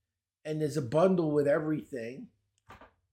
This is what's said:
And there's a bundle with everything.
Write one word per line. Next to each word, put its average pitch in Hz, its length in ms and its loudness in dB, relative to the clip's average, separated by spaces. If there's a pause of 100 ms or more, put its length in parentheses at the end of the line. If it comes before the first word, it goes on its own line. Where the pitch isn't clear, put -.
(460)
And 156 160 -6
there's 143 160 -2
a 151 40 0
bundle 160 500 2
with 147 160 2
everything. 151 800 -2 (840)